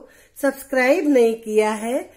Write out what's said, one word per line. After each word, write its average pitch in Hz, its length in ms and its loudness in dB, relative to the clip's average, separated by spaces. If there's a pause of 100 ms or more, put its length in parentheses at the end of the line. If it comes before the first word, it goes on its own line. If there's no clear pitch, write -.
(380)
सब्सक्राइब 269 680 -2
नहीं 233 280 4
किया 214 360 0
है 233 260 -6 (180)